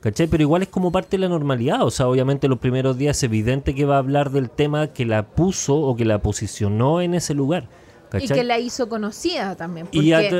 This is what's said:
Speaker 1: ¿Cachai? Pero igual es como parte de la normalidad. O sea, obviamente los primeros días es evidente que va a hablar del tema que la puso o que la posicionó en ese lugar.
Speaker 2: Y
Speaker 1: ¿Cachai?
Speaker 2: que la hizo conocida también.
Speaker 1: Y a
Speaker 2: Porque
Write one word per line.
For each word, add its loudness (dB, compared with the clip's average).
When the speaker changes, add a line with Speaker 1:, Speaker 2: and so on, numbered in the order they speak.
Speaker 1:
¿Cachai? 0
Pero 4
igual 2
es -4
como -2
parte -2
de 0
la 0
normalidad. 0
O 2
sea, 0
obviamente 2
los 2
primeros 0
días 0
es -2
evidente 0
que 0
va 2
a 4
hablar 0
del -2
tema 0
que -6
la 0
puso 0
o 0
que 0
la 2
posicionó 0
en 0
ese -2
lugar. -2
Speaker 2:
Y -20
Speaker 1:
¿Cachai? -4
Speaker 2:
que 0
la 0
hizo -4
conocida -6
también. -10
Speaker 1:
Y 4
a 6
Speaker 2:
Porque 2